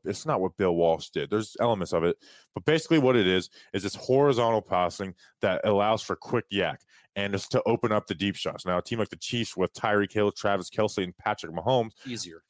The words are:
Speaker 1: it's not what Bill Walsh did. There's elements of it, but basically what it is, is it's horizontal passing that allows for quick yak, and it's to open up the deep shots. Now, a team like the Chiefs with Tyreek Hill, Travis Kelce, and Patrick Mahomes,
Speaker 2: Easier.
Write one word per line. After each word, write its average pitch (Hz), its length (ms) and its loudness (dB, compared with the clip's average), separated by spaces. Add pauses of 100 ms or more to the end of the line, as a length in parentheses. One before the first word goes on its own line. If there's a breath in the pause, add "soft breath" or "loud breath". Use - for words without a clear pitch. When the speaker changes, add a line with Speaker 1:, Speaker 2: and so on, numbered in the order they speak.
Speaker 1:
it's 98 220 -6
not 143 160 0
what 92 160 -4
Bill 90 180 2
Walsh 82 320 2
did. 73 220 -6
There's 107 300 -4
elements 104 340 0
of 82 100 2
it, 85 140 0 (360 soft breath)
but - 120 -8
basically 160 320 2
what 127 180 6
it 104 100 4
is, 92 220 2 (240 loud breath)
is 98 140 -4
it's - 80 -4
horizontal 123 640 2
passing 92 540 -2 (260 soft breath)
that 92 240 0
allows 107 380 2
for 95 120 -6
quick - 360 -4
yak, 85 320 -2 (340 soft breath)
and 101 180 -4
it's - 140 -6
to 127 160 2
open 113 260 0
up 107 160 0
the 95 80 -4
deep 95 220 -2
shots. - 300 -8
Now, 90 100 0
a 87 60 0
team 117 160 -6
like 104 100 -2
the 85 80 -16
Chiefs - 400 -6
with 90 160 0
Tyreek 104 400 0
Hill, 104 180 2
Travis 101 380 -2
Kelce, 107 340 -2
and 90 140 -6
Patrick 104 360 -6
Mahomes, 110 400 0 (120)
Speaker 2:
Easier. 98 460 -12